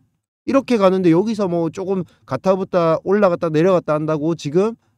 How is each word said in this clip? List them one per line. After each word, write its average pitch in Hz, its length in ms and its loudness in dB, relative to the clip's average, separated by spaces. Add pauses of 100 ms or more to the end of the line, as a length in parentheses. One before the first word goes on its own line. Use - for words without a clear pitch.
(440)
이렇게 247 320 0
가는데 190 340 2
여기서 196 380 0
뭐 170 220 -2
조금 190 340 -6 (200)
가타부타 175 760 0
올라갔다 185 460 0
내려갔다 160 460 2
한다고 156 420 -4
지금 185 400 -2 (220)